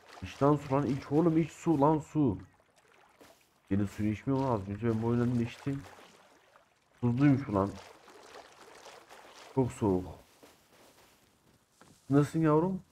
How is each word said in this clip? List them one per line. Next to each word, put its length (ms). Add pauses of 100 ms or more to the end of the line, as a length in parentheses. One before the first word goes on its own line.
(220)
İç 200
lan 140
su 180
lan, 120
iç 260
oğlum, 260
iç 120
su 300
lan, 180
su. 400 (1300)
Yeni 160
suyu 240
içmiyor 300
lan, 100
az 180
önce 200
ben 140
bu 40
oynadım 360
içtim. 400 (1200)
Tuzluymuş 480
ulan. 220 (1800)
Çok 180
soğuk. 320 (2000)
Nasılsın 300
yavrum? 520